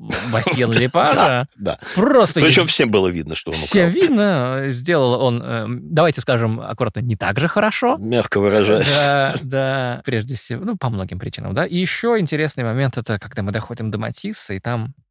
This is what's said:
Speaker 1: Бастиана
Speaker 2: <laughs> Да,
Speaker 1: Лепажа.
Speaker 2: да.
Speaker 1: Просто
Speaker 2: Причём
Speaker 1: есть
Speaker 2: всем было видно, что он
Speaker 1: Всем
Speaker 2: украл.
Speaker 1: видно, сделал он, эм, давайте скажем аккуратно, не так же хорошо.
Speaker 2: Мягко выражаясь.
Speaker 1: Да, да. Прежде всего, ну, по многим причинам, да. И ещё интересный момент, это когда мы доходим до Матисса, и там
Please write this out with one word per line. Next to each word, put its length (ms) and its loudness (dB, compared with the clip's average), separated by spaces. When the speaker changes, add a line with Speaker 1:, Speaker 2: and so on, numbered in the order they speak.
Speaker 1:
Бастиана 400 0
Speaker 2:
<laughs> 20 0
Да, 60 4
Speaker 1:
Лепажа. 760 2
Speaker 2:
да. 220 -4
Speaker 1:
Просто 460 4
Speaker 2:
Причём 240 6
Speaker 1:
есть 100 0
Speaker 2:
всем 160 4
было 180 4
видно, 260 -4
что 160 -8
он 60 -4
Speaker 1:
Всем 320 2
Speaker 2:
украл. 140 2
Speaker 1:
видно, 640 2
сделал 540 2
он, 200 2
эм, 520 -6
давайте 260 2
скажем 400 0
аккуратно, 400 -4
не 160 -2
так 220 -2
же 100 2
хорошо. 500 0
Speaker 2:
Мягко 420 0
выражаясь. 460 4
Speaker 1:
Да, 360 2
да. 640 -4
Прежде 300 -4
всего, 300 -8
ну, 120 -4
по 140 -4
многим 280 -6
причинам, 360 -8
да. 100 0
И 120 -6
ещё 420 0
интересный 460 -2
момент, 340 0
это 200 -4
когда 240 -8
мы 100 -4
доходим 380 -6
до 80 -6
Матисса, 560 -8
и 60 -8
там 340 -6